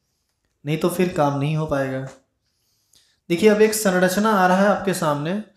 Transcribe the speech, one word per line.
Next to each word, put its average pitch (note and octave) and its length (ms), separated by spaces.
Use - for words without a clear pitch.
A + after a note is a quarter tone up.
नहीं D3+ 140
तो F3+ 120
फिर F3+ 220
काम C#3+ 260
नहीं D3 180
हो D#3 100
पाएगा। C3+ 340
देखिए, F3 180
अब G#3 140
एक G#3+ 120
संरचना F#3 580
आ F#3+ 140
रहा F3+ 140
है G3+ 80
आपके F#3+ 280
सामने D#3 460